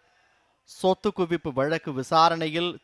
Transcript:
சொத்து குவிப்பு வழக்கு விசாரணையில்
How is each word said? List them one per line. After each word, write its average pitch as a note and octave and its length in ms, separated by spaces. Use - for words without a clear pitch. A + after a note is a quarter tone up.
சொத்து F#3 420
குவிப்பு E3+ 420
வழக்கு D3+ 400
விசாரணையில் E3 800